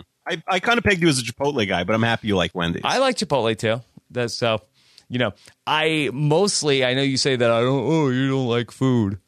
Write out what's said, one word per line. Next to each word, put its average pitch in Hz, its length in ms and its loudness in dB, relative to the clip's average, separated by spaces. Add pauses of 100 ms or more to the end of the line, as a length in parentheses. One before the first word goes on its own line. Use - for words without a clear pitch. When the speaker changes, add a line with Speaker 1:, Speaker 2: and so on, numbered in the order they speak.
(280)
Speaker 1:
I, 165 200 -6
I 185 120 -2
kinda 233 240 0
pegged 196 180 2
you 175 60 4
as 135 120 2
a 120 40 -6
Chipotle 123 440 -2
guy, 90 160 0
but 98 120 0
I'm 113 80 2
happy 117 240 0
you 101 80 2
like 85 180 0
Wendy's. 85 320 -4
Speaker 2:
I 175 140 0
like 262 180 0
Chipotle 113 400 0
too. 113 240 -2 (300)
That's, 120 240 -6
so, 113 260 0 (480)
you 123 100 -6
know, 110 140 0 (320)
I 156 480 0
mostly, 147 720 2
I 123 80 2
know 135 80 0
you 135 160 0
say 135 180 0
that 120 160 2
I 117 100 2
don't, 131 300 0
"Oh, 156 180 2
you 131 200 0
don't 135 180 0
like 117 220 -2
food," 117 480 0 (100)